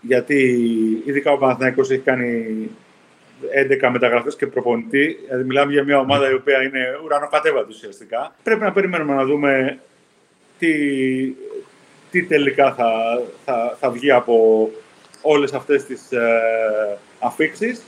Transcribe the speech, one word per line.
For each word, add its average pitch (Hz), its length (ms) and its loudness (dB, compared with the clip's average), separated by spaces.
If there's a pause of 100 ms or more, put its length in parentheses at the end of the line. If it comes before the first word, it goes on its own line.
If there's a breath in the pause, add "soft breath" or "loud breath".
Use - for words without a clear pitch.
γιατί 123 360 0 (680)
ειδικά 143 260 0
ο 139 60 2
Παναθηναϊκός 131 520 0
έχει 135 100 0
κάνει 117 680 -2 (800)
έντεκα 135 400 2
μεταγραφές 120 460 0
και 139 100 -4
προπονητή. 120 760 -2
Δηλαδή, 131 200 -6
μιλάμε 139 280 0
για 143 120 2
μια 143 140 2
ομάδα 135 320 2
η 131 40 2
οποία 131 280 -2
είναι 135 420 -4
ουρανοκατέβατη 147 640 0
ουσιαστικά. 110 720 -10
Πρέπει 220 180 0
να 202 120 -2
περιμένουμε 175 420 -2
να 135 100 0
δούμε 139 540 0 (800)
τι, 165 160 0 (1400)
τι 175 120 0
τελικά 139 520 2
θα, 113 460 0 (240)
θα, 120 360 -2
θα 131 100 0
βγει 123 200 -2
από 110 600 4 (520)
όλες 147 300 2
αυτές 139 320 -2
τις, - 280 -12
ε, 113 840 0 (220)
αφήξεις. 156 680 -4